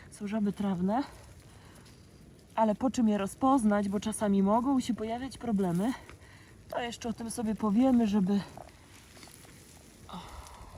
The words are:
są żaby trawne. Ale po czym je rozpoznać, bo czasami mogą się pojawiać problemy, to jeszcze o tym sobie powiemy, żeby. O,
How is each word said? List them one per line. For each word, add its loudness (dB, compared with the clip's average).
są -10
żaby 0
trawne. -2
Ale 2
po 0
czym 2
je 2
rozpoznać, 2
bo -2
czasami 2
mogą 2
się -2
pojawiać -8
problemy, 0
to -6
jeszcze -8
o -4
tym -10
sobie -4
powiemy, 4
żeby. 2
O, -14